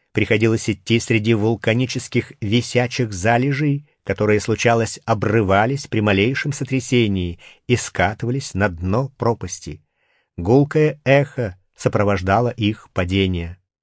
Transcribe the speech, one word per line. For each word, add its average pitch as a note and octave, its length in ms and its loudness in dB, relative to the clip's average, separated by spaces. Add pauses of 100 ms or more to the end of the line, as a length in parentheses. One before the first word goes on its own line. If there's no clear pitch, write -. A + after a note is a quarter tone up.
(140)
Приходилось A2 560 2
идти A2+ 300 0
среди A2+ 340 2
вулканических A#2 1080 -2
висячих A#2+ 720 -2
залежей, C3+ 800 0 (140)
которые, G#2 360 0
случалось, A2+ 640 0
обрывались A2 840 2
при A2 120 -2
малейшем G#2+ 540 2
сотрясении A2 840 -2 (280)
и B2 80 2
скатывались A2+ 800 -2
на G2+ 160 0
дно F#2 480 -2
пропасти. - 680 -6 (540)
Гулкое D3 680 2
эхо C3+ 540 0 (180)
сопровождало G2+ 720 0
их G#2+ 440 -4
падение. F2+ 640 -2 (260)